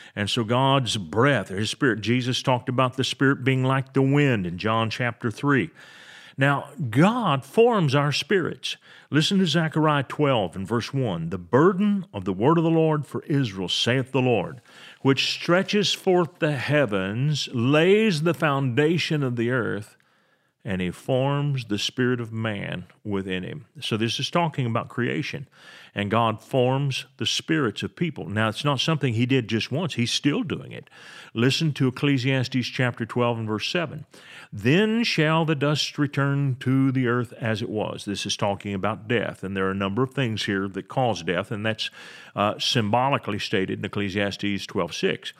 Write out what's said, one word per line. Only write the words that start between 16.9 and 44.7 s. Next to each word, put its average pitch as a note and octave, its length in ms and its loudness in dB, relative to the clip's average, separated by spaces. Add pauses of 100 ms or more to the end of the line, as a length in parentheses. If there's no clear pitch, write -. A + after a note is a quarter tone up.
lays D#3 680 4
the E3 120 2
foundation D3 880 2
of B2+ 140 -2
the A#2 140 0
earth, G#2 480 -4 (680)
and F#2 140 -2
he F2+ 80 -2
forms C3+ 760 -2
the G#2 120 -4
spirit B2 420 -2
of A2 140 -10
man G2 520 -6 (180)
within F#2+ 400 -4
him." D#2+ 220 -12 (140)
So - 160 -4
this A2+ 240 -2
is C#3+ 120 -6
talking E3 340 0
about A#2 240 -4
creation. C3+ 580 -4 (500)
And G2+ 140 -2
God A2 300 2
forms C3 640 0 (100)
the A2 100 -4
spirits C#3+ 560 -2
of F#2+ 140 -6
people. C#3+ 320 -4
Now, G#2+ 220 0
it's G#2+ 160 -6
not C#3+ 160 0
something D3 320 0
he A#2 120 2
did B2+ 220 2
just A2 240 -2
once. D3+ 220 -4
He's A#2 180 -2
still G#3+ 320 0
doing D2 300 -8
it. - 160 -16 (440)
Listen C3+ 400 2
to C3+ 140 0
Ecclesiastes C3 800 0
chapter A#2+ 380 -2
twelve A#2+ 320 0
and A2+ 100 -6
verse G#2+ 220 -4
seven. D#3+ 360 -6 (460)
"Then G#3 540 2
shall D#3+ 400 2
the D#3 100 0
dust C#3+ 420 -2
return C#3 640 0
to C3+ 300 2
the B2+ 160 0
earth A#2 320 0
as A2+ 220 -2
it A#2+ 80 -6
was." F#2 340 -4
This G2 220 -6
is G2 100 -4
talking G2+ 380 -2
about G2+ 340 -4
death. A2 340 -2
And G2 140 -6
there F#2+ 120 0
are F#2+ 40 0
a F#2+ 40 -2
number G2 280 0
of C3 100 -4
things A2+ 320 -2
here G2 220 0
that F#2+ 220 -8
cause A2+ 340 -2
death, F2 260 -2
and G#2+ 160 -6
that's, A2 240 -4 (460)
uh, G2+ 240 0
symbolically A#2+ 800 0
stated G2+ 400 -2
in G#2+ 60 -6
Ecclesiastes G2+ 800 -4
twelve E2+ 280 -4